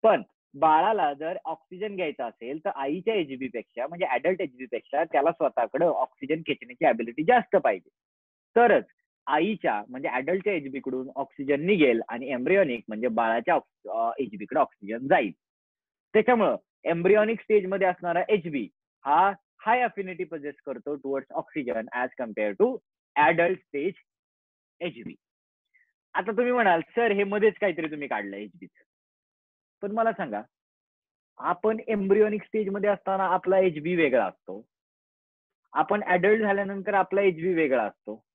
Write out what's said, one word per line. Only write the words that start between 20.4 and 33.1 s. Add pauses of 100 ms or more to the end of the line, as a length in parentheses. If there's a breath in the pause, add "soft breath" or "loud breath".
करतो
towards
oxygen (160)
as (120)
compare
to (520)
adult
stage (840)
एचबी. (1000)
आता
तुम्ही
म्हणाल,
"सर,
हे
मध्येच
काहीतरी
तुम्ही
काढलं
एचबीच." (1120)
पण
मला
सांगा, (960)
आपण
embryonic
stage
मध्ये
असताना